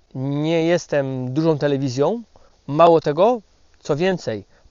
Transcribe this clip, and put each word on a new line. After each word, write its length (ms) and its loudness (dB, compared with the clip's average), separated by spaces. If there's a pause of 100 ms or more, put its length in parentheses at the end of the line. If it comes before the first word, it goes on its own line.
(140)
nie 500 -2
jestem 680 -2
dużą 260 0
telewizją. 640 -2 (440)
Mało 340 4
tego, 400 0 (400)
co 160 -4
więcej, 480 -4 (260)